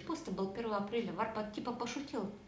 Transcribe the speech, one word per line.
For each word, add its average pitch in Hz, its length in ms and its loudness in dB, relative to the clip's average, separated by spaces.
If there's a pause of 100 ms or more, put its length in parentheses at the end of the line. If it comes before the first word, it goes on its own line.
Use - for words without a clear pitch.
Пост 320 220 -2
был 190 200 2
первого 226 280 0
апреля, 202 360 2
Варпа 214 320 2 (100)
типа - 180 -2
пошутил, 233 580 -2 (180)